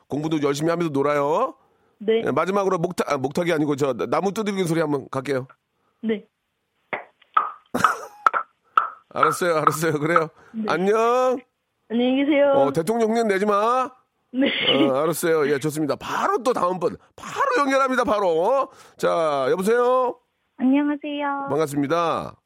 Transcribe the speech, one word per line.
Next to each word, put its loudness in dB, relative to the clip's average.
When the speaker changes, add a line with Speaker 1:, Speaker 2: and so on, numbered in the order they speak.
Speaker 1:
공부도 -2
열심히 0
하면서 0
놀아요. 0
Speaker 2:
네. 0
Speaker 1:
예, 0
마지막으로 2
목탁-, -2
아, 0
목탁이 -2
아니고 0
저 0
나-, -4
나무 0
두들기는 -2
소리 0
한번 -2
갈게요. -4
Speaker 2:
네. -4
Speaker 1:
<laughs> -4
알았어요, 0
알았어요. 2
그래요. 2
Speaker 2:
네. -6
Speaker 1:
안녕. 2
Speaker 2:
안녕히 2
계세요. 2
Speaker 1:
어, 2
대통령 0
흉내 0
내지 0
마. 0
Speaker 2:
네. 0
Speaker 1:
어, 2
알았어요. 0
예, 0
좋습니다. -2
바로 -2
또 2
다음 -2
분. -4
바로 -8
연결합니다, 2
바로. 0
자, 0
여보세요? 2
Speaker 3:
안녕하세요. 0
Speaker 1:
반갑습니다. -2